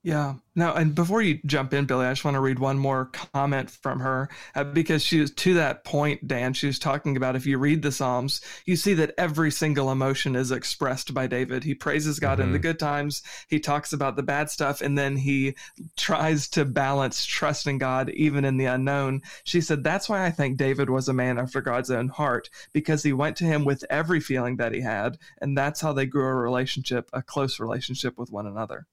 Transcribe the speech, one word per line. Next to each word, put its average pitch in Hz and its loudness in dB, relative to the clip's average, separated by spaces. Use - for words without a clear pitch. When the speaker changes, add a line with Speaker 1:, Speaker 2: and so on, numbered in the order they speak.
Speaker 1:
Yeah. 147 0
Now, 170 2
and 156 4
before 175 2
you 160 2
jump 135 2
in, 143 2
Billy, 127 2
I 127 2
just 139 -4
wanna 143 2
read 131 2
one 135 2
more 135 0
comment 139 0
from 135 -4
her, 131 -2
uh, 139 0
because 151 2
she 165 2
was, 143 2
to 180 4
that 147 2
point, 147 0
Dan, 127 0
she 143 -2
was 131 -2
talking 143 -2
about, 127 0
if 131 -2
you 139 2
read 147 4
the 143 0
Psalms, 131 -2
you 185 4
see 196 2
that 160 2
every 160 2
single 143 2
emotion 131 0
is 127 0
expressed 131 -2
by 131 0
David. 127 -2
He 151 -2
praises 151 -2
God 135 2
in 131 2
the - 2
Speaker 2:
Mm-hmm. - 0
Speaker 1:
good 165 0
times. 147 -2
He 151 2
talks 147 -2
about 135 -2
the 143 -2
bad 147 -2
stuff, 143 -2
and 143 0
then 139 0
he 135 0
tries 156 2
to 156 2
balance 139 0
trust - -2
in 139 -2
God, 131 0
even 147 2
in 135 2
the 131 2
unknown. 135 0
She - 0
said, 151 0
"That's 165 0
why 196 0
I 180 2
think 139 0
David 135 2
was 131 0
a 135 0
man 127 2
after 127 -2
God's 127 -2
own 123 0
heart, 135 -2
because 151 2
he 151 2
went 139 0
to 170 -2
him 151 4
with 139 0
every 160 2
feeling 127 -2
that 117 0
he 110 -4
had, 110 -2
and 139 0
that's 143 0
how 156 0
they 135 2
grew 131 0
a 131 0
relationship, 127 -2
a 127 -6
close 135 -4
relationship 123 -6
with 120 -10
one 104 -6
another." 107 -8